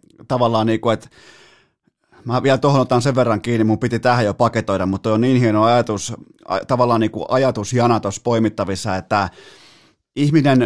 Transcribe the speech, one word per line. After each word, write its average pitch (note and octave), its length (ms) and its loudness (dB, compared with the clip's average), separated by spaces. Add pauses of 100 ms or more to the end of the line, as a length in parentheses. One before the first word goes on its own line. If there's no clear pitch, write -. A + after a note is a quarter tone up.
(280)
tavallaan, A#2 400 0
niinku, A2+ 220 0
että A2 180 -2 (1160)
mä B2 180 -2
vielä C3 140 2
tohon C#3 240 2
otan B2 200 0
sen C3 140 -2
verran A#2 260 0
kiinni, A#2 220 0
mun G#2+ 160 2
piti A#2+ 200 -2
tähän A#2+ 260 2
jo G2 80 0
paketoida, A2 520 -2
mutta G2 180 -4
toi A2 100 0
on A2 80 2
niin B2+ 200 2
hieno G#2+ 220 2
ajatus, A2+ 500 0 (320)
a-, - 220 -4
tavallaan A#2+ 320 0
niinku G#2+ 300 -2
ajatusjana A#2+ 720 0
tossa G2+ 260 -6
poimittavissa, G#2+ 680 -2
että G2 320 -2 (880)
ihminen D3 500 2